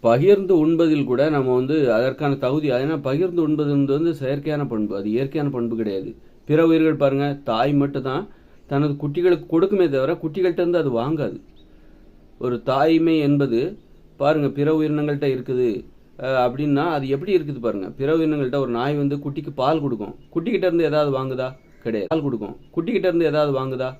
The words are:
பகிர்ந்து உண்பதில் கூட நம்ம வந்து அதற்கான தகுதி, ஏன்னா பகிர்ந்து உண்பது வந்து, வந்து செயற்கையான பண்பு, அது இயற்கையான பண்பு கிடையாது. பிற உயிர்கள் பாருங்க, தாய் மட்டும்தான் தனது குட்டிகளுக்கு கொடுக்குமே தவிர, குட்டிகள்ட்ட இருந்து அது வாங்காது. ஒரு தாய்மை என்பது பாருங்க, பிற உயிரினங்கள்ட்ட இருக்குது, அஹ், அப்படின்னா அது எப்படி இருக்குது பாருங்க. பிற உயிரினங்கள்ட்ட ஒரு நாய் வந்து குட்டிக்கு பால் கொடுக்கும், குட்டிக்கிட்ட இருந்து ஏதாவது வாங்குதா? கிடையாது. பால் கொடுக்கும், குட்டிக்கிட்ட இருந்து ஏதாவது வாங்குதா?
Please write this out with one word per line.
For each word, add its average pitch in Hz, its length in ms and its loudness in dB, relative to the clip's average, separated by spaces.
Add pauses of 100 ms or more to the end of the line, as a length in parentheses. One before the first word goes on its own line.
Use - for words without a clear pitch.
பகிர்ந்து 180 540 4
உண்பதில் 156 500 2
கூட 123 220 2
நம்ம 131 260 2
வந்து 131 200 0 (160)
அதற்கான 135 440 0
தகுதி, 139 360 -2
ஏன்னா 139 300 0
பகிர்ந்து 170 400 0
உண்பது 151 300 0
வந்து, 139 220 2
வந்து 165 200 0
செயற்கையான 143 540 -4
பண்பு, 107 280 -2
அது 98 140 -6
இயற்கையான 139 400 -2
பண்பு 120 260 -4
கிடையாது. 101 340 -4 (380)
பிற 151 180 2
உயிர்கள் 160 360 2
பாருங்க, 139 260 2 (160)
தாய் 123 300 0
மட்டும்தான் 139 520 -2 (440)
தனது 143 240 0
குட்டிகளுக்கு 151 540 0
கொடுக்குமே 185 420 2
தவிர, 135 240 0
குட்டிகள்ட்ட 170 480 -2
இருந்து 175 200 0
அது 139 100 0
வாங்காது. 123 460 -2 (1040)
ஒரு 123 220 -2
தாய்மை 160 560 4
என்பது 143 400 2 (600)
பாருங்க, 147 300 2
பிற 143 240 0
உயிரினங்கள்ட்ட 147 540 0
இருக்குது, 127 420 0 (500)
அஹ், 131 220 0
அப்படின்னா 139 500 0
அது 143 160 -2
எப்படி 139 260 -2
இருக்குது 147 260 -2
பாருங்க. 107 300 -4
பிற 135 240 -4
உயிரினங்கள்ட்ட 147 460 0
ஒரு 127 120 -2
நாய் 127 240 -2
வந்து 143 220 -2
குட்டிக்கு 143 380 -8
பால் 151 280 0
கொடுக்கும், 113 320 -6 (140)
குட்டிக்கிட்ட 185 360 -2
இருந்து 170 180 2
ஏதாவது 151 280 2
வாங்குதா? 131 380 -4 (320)
கிடையாது. 110 280 -4
பால் 160 160 -2
கொடுக்கும், 107 300 -6 (160)
குட்டிக்கிட்ட 180 360 -2
இருந்து 170 180 2
ஏதாவது 147 280 2
வாங்குதா? 131 360 -4 (100)